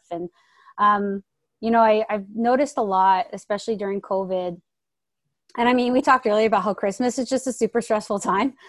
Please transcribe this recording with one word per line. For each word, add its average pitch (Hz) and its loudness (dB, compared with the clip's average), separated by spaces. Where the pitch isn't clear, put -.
And, 170 -8
um, 202 0
you 226 -2
know, 233 6
I, 220 4
I've 202 -6
noticed 254 0
a 247 0
lot, 190 2
especially 208 -6
during 196 -6
covid. 185 -4
And 240 2
I 247 4
mean, 247 0
we 262 2
talked 254 2
earlier 214 2
about 202 2
how 202 -2
Christmas 226 -4
is 254 -6
just 262 -2
a 247 -4
super 226 -2
stressful 214 -4
time, 202 -2